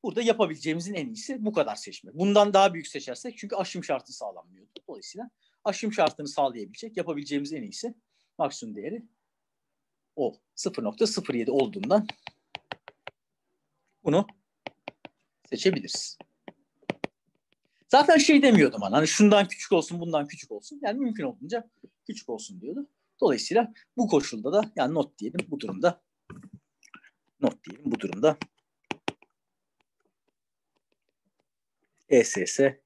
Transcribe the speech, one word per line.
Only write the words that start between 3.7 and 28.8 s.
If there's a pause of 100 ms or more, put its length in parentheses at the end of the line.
şartı
sağlanmıyordu.
Dolayısıyla (340)
aşım
şartını
sağlayabilecek,
yapabileceğimiz
en
iyisi (420)
maksimum
değeri (1080)
o (160)
sıfır
nokta
sıfır
yedi
olduğundan (2000)
bunu (1200)
seçebiliriz. (1700)
Zaten
şey
demiyordum
hani,
hani
şundan
küçük
olsun,
bundan
küçük
olsun.
Yani
mümkün
olduğunca (380)
küçük
olsun
diyordu. (320)
Dolayısıyla (240)
bu
koşulda
da
yani
not
diyelim
bu
durumda. (1400)
Not
diyelim
bu
durumda. (3750)